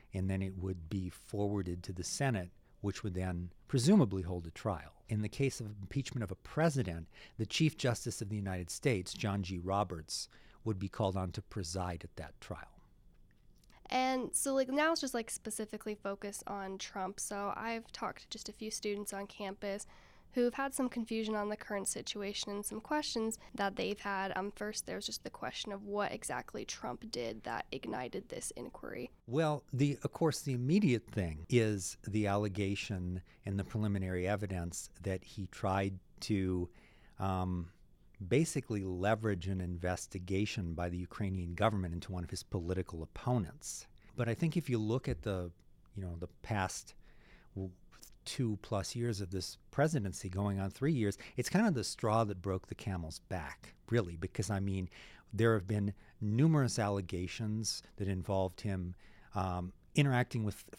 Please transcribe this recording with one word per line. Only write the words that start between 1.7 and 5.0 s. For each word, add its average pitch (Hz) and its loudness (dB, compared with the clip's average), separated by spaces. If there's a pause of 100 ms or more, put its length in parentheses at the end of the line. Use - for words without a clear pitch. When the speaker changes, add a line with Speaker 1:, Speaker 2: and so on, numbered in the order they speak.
Speaker 1:
to - -8
the 90 -6
Senate, 104 0 (300)
which 104 -2
would 95 -2
then 90 0 (160)
presumably 127 6
hold 87 -4
a 82 -10
trial. - -4 (160)